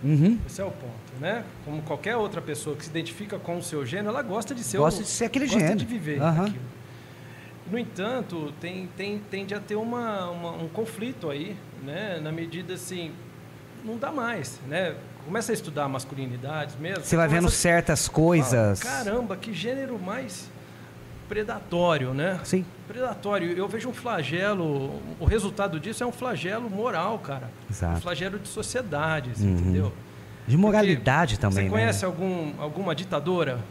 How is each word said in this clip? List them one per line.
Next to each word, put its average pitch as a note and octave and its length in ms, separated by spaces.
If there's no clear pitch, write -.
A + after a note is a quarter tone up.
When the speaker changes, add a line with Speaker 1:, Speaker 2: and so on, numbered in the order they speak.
Speaker 1:
Uhum. D#3 440
Speaker 2:
Esse - 140
é - 20
o F#3+ 80
ponto, A#2+ 480
né? G3 240
Como D3+ 160
qualquer D#3 340
outra G#3 260
pessoa C#3+ 340
que - 80
se - 80
identifica F#3+ 480
com F3 180
o F3 60
seu D3 220
gênero, G3 240
ela B3+ 140
gosta A3 320
de A#3+ 80
ser - 140
Speaker 1:
Gosta F3 240
Speaker 2:
o, - 20
Speaker 1:
de - 60
ser - 160
aquele C4+ 200
Speaker 2:
gosta A#3 140
Speaker 1:
gênero. F#3 200
Speaker 2:
de - 60
viver D#3 360
Speaker 1:
Aham. E3 240
Speaker 2:
aquilo. G#3 160
No A3 80
entanto, F#3 840
tem, F#3 260
tem, G3+ 220
tende G3 220
a G#3 60
ter G3+ 160
uma, A3+ 540
uma, E3+ 220
um E3 160
conflito F3+ 600
aí, D#3+ 260
né? E3+ 380
Na D3+ 100
medida, E3 420
assim, F3 380
não A3 120
dá C#4 140
mais, A#3 560
né? D#3+ 280
Começa G#3 260
a G#3+ 40
estudar D3 320
masculinidades C3+ 880
mesmo, E3 280
Speaker 1:
Você - 120
vai E3 120
vendo D#3+ 140
Speaker 2:
começa F3 140
a - 40
Speaker 1:
certas E3+ 480
Speaker 2:
fala, - 80
Speaker 1:
coisas. B2+ 680
Speaker 2:
"Caramba, A3 540
que A3 160
gênero B3 460
mais A3 500
predatório, F3 840
né?" E3 300
Speaker 1:
Sim. F#3 220
Speaker 2:
Predatório. G#3 640
Eu F#3 160
vejo A3 220
um A#3+ 40
flagelo, E3 1080
o E3 60
resultado G3 540
disso G#3+ 240
é - 40
um A#3+ 40
flagelo A3+ 580
moral, G3+ 500
cara. C3 300
Speaker 1:
Exato. E2+ 280
Speaker 2:
Um E2 40
flagelo F3+ 380
de G3+ 80
sociedades, D#3 920
Speaker 1:
Uhum. G2+ 120
Speaker 2:
entendeu? F#2 400
Speaker 1:
De B2+ 100
moralidade E3+ 800
Speaker 2:
Porque G#2 120
Speaker 1:
também, G2 180
Speaker 2:
você F#2+ 60
conhece A3 300
Speaker 1:
né? F#3+ 60
Speaker 2:
algum, E3+ 540
alguma D#3 340
ditadora? D3 640